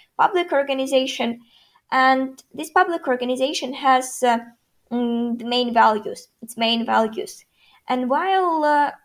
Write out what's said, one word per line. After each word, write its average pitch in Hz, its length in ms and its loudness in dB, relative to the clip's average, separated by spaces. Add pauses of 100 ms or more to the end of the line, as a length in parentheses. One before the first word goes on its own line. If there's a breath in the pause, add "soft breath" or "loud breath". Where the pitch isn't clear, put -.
(180 soft breath)
public 349 340 2
organization. 262 880 0 (500 soft breath)
And 262 520 2 (100)
this 302 180 -10
public 359 360 0
organization 254 680 -2
has, 262 500 0
uh, 240 160 2 (520)
mm, 240 480 -2
the 220 60 -12
main 240 280 -2
values, 220 560 2 (140)
its - 140 -16
main 233 280 0
values. 220 600 -2 (460 soft breath)
And 254 200 -2
while, 339 540 2
uh, 294 260 2 (140)